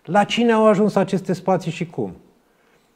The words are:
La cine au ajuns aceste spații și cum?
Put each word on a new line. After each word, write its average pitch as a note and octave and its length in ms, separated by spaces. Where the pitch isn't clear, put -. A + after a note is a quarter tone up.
La G3+ 200
cine A#3 280
au A3 140
ajuns G#3 280
aceste F#3+ 380
spații F3+ 380
și D#3+ 160
cum? F#2+ 300